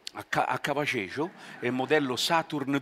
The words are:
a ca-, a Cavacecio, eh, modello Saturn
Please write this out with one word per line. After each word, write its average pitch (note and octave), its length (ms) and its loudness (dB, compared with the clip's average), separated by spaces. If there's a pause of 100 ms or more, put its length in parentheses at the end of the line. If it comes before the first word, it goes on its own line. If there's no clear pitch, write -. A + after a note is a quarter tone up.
(120)
a G#2 160 -10
ca-, - 160 2
a B2+ 140 0
Cavacecio, C3 720 -2 (300)
eh, A#2+ 100 0
modello C3 460 2
Saturn C#3+ 640 0